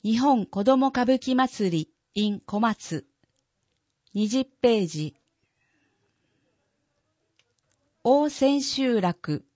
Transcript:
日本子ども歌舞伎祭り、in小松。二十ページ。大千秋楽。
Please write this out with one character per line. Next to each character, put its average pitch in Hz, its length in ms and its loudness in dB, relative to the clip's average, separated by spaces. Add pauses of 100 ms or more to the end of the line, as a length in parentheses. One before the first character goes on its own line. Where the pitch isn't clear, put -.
日 220 160 0
本 247 280 2
子 - 180 -6
ど 262 120 4
も 269 120 2
歌 254 160 -2
舞 254 140 2
伎 254 180 -2
祭 247 340 0
り、 160 200 -2 (240)
in 208 260 -2
小 - 180 -8
松。 208 480 -4 (1080)
二 208 120 0
十 254 180 -2
ペ 233 360 0
ー 180 80 0
ジ。 151 260 -8 (3000)
大 285 280 2
千 277 320 0
秋 262 380 -2
楽。 170 440 -4 (120)